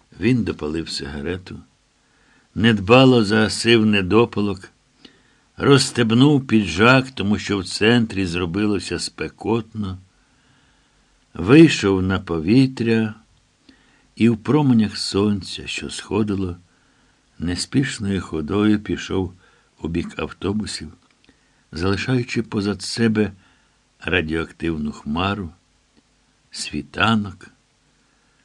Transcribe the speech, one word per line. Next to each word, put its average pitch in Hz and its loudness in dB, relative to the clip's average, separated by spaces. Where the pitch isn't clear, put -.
Він 117 2
допалив 80 -6
сигарету, 76 -10
недбало 117 6
загасив 110 2
недопалок, 104 2
розстебнув 135 4
піджак, 110 4
тому 101 -2
що 101 -4
в 90 -4
центрі 110 2
зробилося 90 -4
спекотно, 101 -6
вийшов 98 4
на 92 0
повітря 110 0
і 110 4
в 117 0
променях 123 2
сонця, 101 -4
що - -10
сходило, 95 -4
неспішною 98 -4
ходою 101 -2
пішов 92 -6
у - -8
бік 82 -6
автобусів, 98 -8
залишаючи 110 -2
позад 101 -4
себе 107 0
радіоактивну 80 -4
хмару, 92 -6
світанок, 98 -4